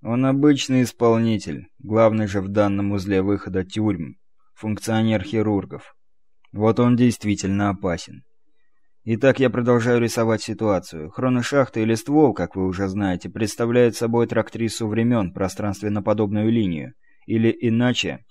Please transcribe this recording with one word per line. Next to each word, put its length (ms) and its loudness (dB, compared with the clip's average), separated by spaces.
Он 240 0
обычный 560 2
исполнитель, 840 0
главный 480 2
же 140 -2
в 80 -6
данном 420 0
узле 320 0
выхода 420 -2
тюрьм, 520 -4
функционер 680 -2
хирургов. 720 -2
Вот 280 0
он 160 4
действительно 760 2
опасен. 540 -6
Итак, 340 2
я 100 4
продолжаю 520 2
рисовать 420 0
ситуацию. 680 -4
Хроношахта 680 0
или 160 0
ствол, 400 2
как 220 -6
вы 100 -2
уже 220 -2
знаете, 420 -4
представляет 640 0
собой 320 0
трактрису 600 -4
времен, 440 0
пространственно-подобную 1160 -2
линию, 440 -2
или 340 2
иначе 720 -2